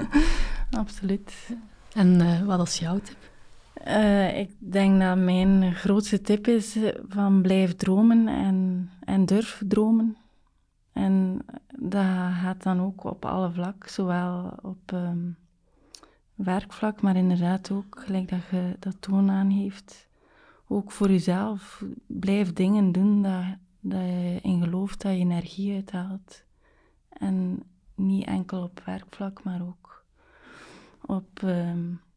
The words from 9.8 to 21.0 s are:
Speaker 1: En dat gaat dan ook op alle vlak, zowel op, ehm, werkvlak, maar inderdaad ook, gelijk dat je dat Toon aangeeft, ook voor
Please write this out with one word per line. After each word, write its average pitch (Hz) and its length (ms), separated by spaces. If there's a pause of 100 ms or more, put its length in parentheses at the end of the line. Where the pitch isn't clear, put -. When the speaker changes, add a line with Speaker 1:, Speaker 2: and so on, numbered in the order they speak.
Speaker 1:
En 190 520 (340)
dat 196 240 (380)
gaat 185 220
dan 185 180
ook 185 220
op - 220
alle 180 260
vlak, 180 360
zowel 180 760
op, - 300
ehm, 175 380 (1080)
werkvlak, 202 640
maar 196 140
inderdaad 185 560
ook, 196 340
gelijk 185 240
dat 185 100 (120)
je 180 280
dat 190 200
Toon 196 320
aangeeft, 196 760 (600)
ook 202 240
voor 202 180